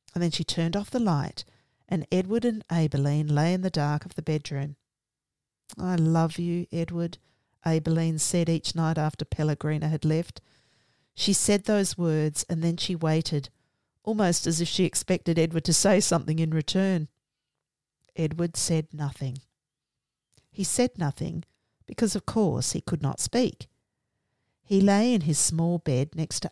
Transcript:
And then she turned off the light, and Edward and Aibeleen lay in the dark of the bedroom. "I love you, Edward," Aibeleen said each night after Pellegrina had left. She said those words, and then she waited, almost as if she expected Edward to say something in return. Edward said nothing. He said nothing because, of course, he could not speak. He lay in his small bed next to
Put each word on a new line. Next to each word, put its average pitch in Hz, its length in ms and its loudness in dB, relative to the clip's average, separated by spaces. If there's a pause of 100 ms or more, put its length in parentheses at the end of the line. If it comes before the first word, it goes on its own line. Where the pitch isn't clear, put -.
(120)
And 175 120 -6
then 165 80 0
she 170 100 -4
turned 165 320 -2
off 202 160 -4
the 254 80 -2
light, 165 460 0 (440)
and 165 220 -2
Edward 190 340 0
and 220 240 -2
Aibeleen 151 640 2
lay 156 240 4
in 185 60 -2
the 185 100 0
dark 147 340 0
of - 120 -12
the 175 60 -8
bedroom. 147 520 -4 (1040)
"I 185 160 -2
love 165 420 2
you, 170 360 -4
Edward," 170 460 -4 (460)
Aibeleen 160 540 2
said 170 300 0
each - 260 -2
night 160 240 0
after 151 260 -4
Pellegrina 151 640 -2
had 156 160 -2
left. 156 360 0 (720)
She - 180 0
said 202 320 2
those 208 320 0
words, 156 520 0
and 165 120 -2
then 170 160 0
she 180 200 -4
waited, 160 540 0 (520)
almost 202 460 2
as 165 120 0
if 170 80 0
she - 160 0
expected 170 540 0
Edward 165 280 0
to 170 60 2
say 190 280 6
something 156 400 0
in 160 100 0
return. 170 560 0 (1120)
Edward 165 400 -2
said 156 360 -2
nothing. 139 460 -8 (1120)
He 196 140 -6
said - 340 0
nothing 160 460 -4 (420)
because, 214 300 -2
of - 100 -6
course, 151 460 0
he - 80 -4
could 156 220 -6
not 135 180 -4
speak. - 480 -2 (960)
He 196 160 2
lay 208 340 6
in 196 60 4
his 151 180 0
small 165 400 0
bed 143 380 -2
next 160 240 -4
to 180 120 -8